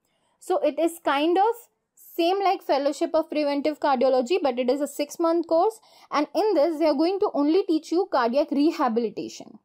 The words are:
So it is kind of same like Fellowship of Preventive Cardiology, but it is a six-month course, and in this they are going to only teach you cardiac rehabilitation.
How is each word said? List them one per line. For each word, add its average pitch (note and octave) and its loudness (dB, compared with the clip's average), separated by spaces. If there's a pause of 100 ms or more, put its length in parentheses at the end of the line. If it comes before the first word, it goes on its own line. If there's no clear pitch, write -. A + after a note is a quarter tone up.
(400)
So F#4 -2
it D4 -2
is E4 -2
kind D#4+ 0
of G4 4 (720)
same F4+ 0
like F#4+ 0
Fellowship D4 0
of D#4+ 0
Preventive C#4+ -2
Cardiology, C4 2
but C4 0
it B3 0
is C#4 -2
a C#4+ -2
six-month E4 -2
course, F4 0 (320)
and D4 -2
in G4+ 0
this D4+ 0
they D#4+ 2
are D4 2
going E4+ 0
to G#4 0
only D#4 2
teach D#4+ -2
you F#4 0
cardiac C4 0
rehabilitation. B3+ -2